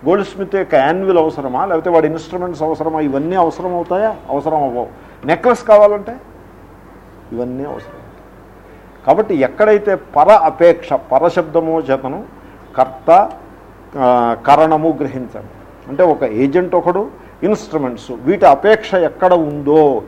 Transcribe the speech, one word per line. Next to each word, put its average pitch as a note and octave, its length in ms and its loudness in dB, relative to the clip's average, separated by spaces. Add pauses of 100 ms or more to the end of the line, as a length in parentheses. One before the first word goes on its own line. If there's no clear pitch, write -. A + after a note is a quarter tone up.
గోల్డ్ F#3+ 180 0
స్మిత్ G3 280 -10
యొక్క F#3 200 -2
యాన్యువల్ F3 440 2
అవసరమా, D3+ 460 -2
లేకపోతే F3+ 260 -2
వాడి E3 160 4
ఇన్‌స్ట్రుమెంట్స్ E3 560 -8
అవసరమా? D#3+ 380 -4
ఇవన్నీ D3+ 360 -2
అవసరం F3 380 -2
అవుతాయా? F#3 420 -2 (140)
అవసరం D3 320 -2
అవ్వవు. A#2+ 240 -4 (380)
నెక్లెస్ G#3+ 380 0
కావాలంటే G#3 540 2 (1160)
ఇవన్నీ B2 320 -8
అవసరం. - 380 -14 (1040)
కాబట్టి G3+ 280 2
ఎక్కడైతే G3+ 600 2
పర E3 360 2
అపేక్ష, E3 600 4
పరశబ్దమో D#3+ 880 0
చేతను C3+ 440 -6 (520)
కర్త, E3 520 2 (680)
ఆ, B2 380 2 (100)
కరణము D#3 540 2
గ్రహించండి. B2+ 880 -12
అంటే C#3 140 0
ఒక D#3 220 2
ఏజెంట్ C#3 500 0
ఒకడు, F3+ 340 0 (340)
ఇన్‌స్ట్రుమెంట్స్, D3+ 680 -4
వీటి C#3 360 0
అపేక్ష G3 480 2
ఎక్కడ F3+ 400 2
ఉందో, D3 720 2